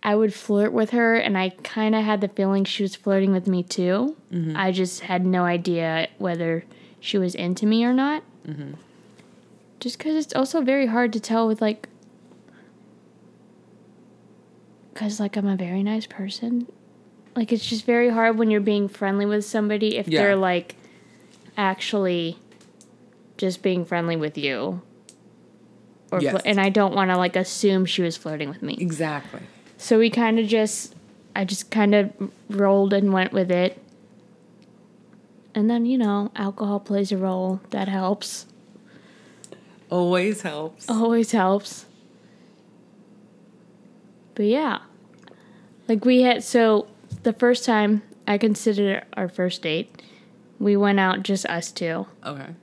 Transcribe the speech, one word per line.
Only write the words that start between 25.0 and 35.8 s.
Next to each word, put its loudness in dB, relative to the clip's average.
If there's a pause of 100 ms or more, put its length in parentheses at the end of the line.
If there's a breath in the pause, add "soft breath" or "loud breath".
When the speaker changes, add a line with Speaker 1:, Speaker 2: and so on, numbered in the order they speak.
Speaker 1:
Or -2
fli- 0
Speaker 2:
Yes. -2
Speaker 1:
and 2
I 4
don't 2
wanna, 2
like, 0
assume 0
she -2
was -2
flirting -8
with -12
me. -6
Speaker 2:
Exactly. -6 (380)
Speaker 1:
So 4
we 6
kinda 2
just, -2 (400)
I -2
just -6
kinda 4 (400)
rolled 4
and 2
went 0
with 0
it. 0 (1800)
And 2
then, 2